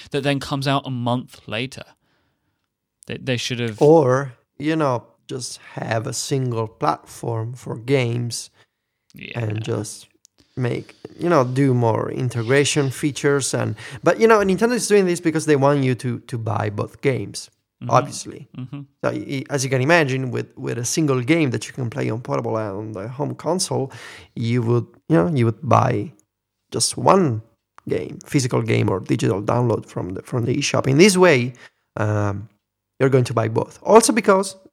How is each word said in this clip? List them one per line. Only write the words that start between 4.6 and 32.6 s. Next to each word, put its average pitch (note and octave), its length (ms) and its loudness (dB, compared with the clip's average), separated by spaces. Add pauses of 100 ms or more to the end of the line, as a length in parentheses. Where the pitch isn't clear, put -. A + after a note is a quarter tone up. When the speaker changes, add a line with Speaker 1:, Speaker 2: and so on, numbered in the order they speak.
Speaker 2:
know, C3+ 300 -2 (220)
just B2+ 300 -12 (160)
have A2+ 340 -4
a B2 60 -8
single B2 540 -4
platform A#2 840 -4
for - 240 -12
games A#2+ 720 -2 (640)
Speaker 1:
Yeah. - 260 -12
Speaker 2:
and A2 240 -4
just A2+ 440 -6 (480)
make, B2+ 400 -4 (240)
you E3+ 100 -2
know, D#3 140 6
do C3 300 2
more A#2 380 2
integration C3+ 800 0
features. C#3+ 640 -2
And, A2+ 220 -2 (280)
but, E3+ 160 2
you A3 80 6
know, A3 120 8
Nintendo G3+ 340 2
is A#3+ 140 -2
doing G3+ 180 6
this F3 140 0
because D#3+ 260 0
they D3+ 100 6
want C#3 280 4
you B2+ 120 2
to, A#2+ 240 -4
to - 180 -10
buy G#2+ 320 -2
both G#2+ 320 -8
games, A#2 480 -4 (340)
Speaker 1:
Mm-hmm. B2 80 -2
Speaker 2:
obviously. B2+ 560 -2 (100)
Speaker 1:
Mm-hmm. C3 220 -12 (240)
Speaker 2:
So, B2+ 80 -2
y-, B2 160 -8
y-, C#3 220 -6
as C#3 160 -4
you C3 40 -6
can C3 120 0
imagine, C3 500 2
with, A#2+ 160 -6 (100)
with C3 200 -8
a A#2+ 80 -6
single C#3+ 360 0
game C#3+ 300 2
that A2+ 160 -6
you - 60 -18
can B2+ 160 -6
play B2+ 200 -4
on A#2 120 -4
portable B2 360 -4
and G#2+ 200 -4
on A2 160 -10
the G#2+ 160 -10
home B2+ 260 -6
console, C#3 560 -4 (420)
you A#2+ 280 0
would, A#2 260 2 (220)
you D#3 80 4
know, E3+ 100 4
you C#3+ 160 2
would A2+ 180 0
buy A2 520 2 (580)
just - 240 -2
one C3+ 460 4 (480)
game, - 360 -6
physical B2+ 360 0
game A2+ 280 0
or G2 120 0
digital A#2 420 0
download A#2 420 0
from F#2+ 280 -8
the, - 80 -10
from A#2+ 240 -4
the B2+ 100 0
eShop. - 320 -2
In C3+ 100 2
this F#3 200 6
way, C#3 340 4 (460)
um, G#2 500 -2 (540)